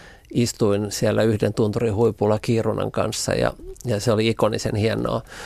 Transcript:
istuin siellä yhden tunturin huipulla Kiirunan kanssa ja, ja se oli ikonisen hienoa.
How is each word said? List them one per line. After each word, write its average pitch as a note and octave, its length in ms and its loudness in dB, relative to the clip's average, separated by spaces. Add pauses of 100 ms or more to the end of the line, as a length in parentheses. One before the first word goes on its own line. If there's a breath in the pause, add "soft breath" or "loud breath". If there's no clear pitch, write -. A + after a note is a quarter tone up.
(340 loud breath)
istuin G#2 580 0
siellä G#2+ 300 0
yhden G#2+ 320 2
tunturin A2+ 400 0
huipulla G#2+ 440 2
Kiirunan A2 540 0
kanssa - 420 -2
ja, - 180 0 (320)
ja A2+ 160 -2
se A#2 120 2
oli A2 160 2
ikonisen A2 480 0
hienoa. A2 460 0 (220 loud breath)